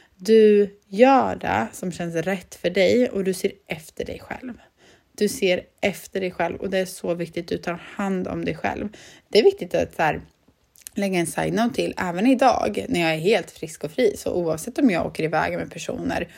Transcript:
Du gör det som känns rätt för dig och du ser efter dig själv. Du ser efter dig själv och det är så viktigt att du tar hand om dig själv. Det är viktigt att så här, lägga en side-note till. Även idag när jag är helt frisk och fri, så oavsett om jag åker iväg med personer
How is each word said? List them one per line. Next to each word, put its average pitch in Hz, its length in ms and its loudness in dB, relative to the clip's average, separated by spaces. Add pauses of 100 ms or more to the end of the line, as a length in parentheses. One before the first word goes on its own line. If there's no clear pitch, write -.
(220)
Du 208 480 6 (180)
gör 240 480 4
det 185 360 -2
som 185 200 -8
känns 170 220 -8
rätt 180 400 -4
för - 160 -4
dig 202 400 4
och 196 140 -4
du 185 100 0
ser 190 180 -2 (140)
efter - 380 -10
dig - 160 -12
själv. - 320 -14 (680)
Du 208 80 2
ser 180 340 0 (180)
efter - 400 -4
dig 185 100 -4
själv 175 260 -4
och 196 140 -6
det 190 80 -2
är 190 60 0
så 185 300 -6
viktigt 170 300 -8
att 170 40 -16
du 170 100 -4
tar 175 220 -8 (160)
hand 196 320 -2
om 170 160 -6
dig 170 100 -4
själv. 202 340 -6 (400)
Det 196 100 2
är 226 40 4
viktigt 339 320 2
att 165 200 -2
så - 80 -2
här, 156 180 0 (760)
lägga 196 240 -2
en 170 80 0
side-note 170 480 -2
till. 170 220 -2
Även 180 300 -2
idag 254 640 4
när 175 120 0
jag 165 100 2
är 160 80 -2
helt 175 320 2
frisk - 340 -14
och 156 60 -6
fri, - 260 2
så - 160 -6
oavsett 165 460 -4
om 285 120 6
jag - 160 0
åker 160 180 -6
iväg 165 340 0
med 165 120 -8
personer 170 680 -6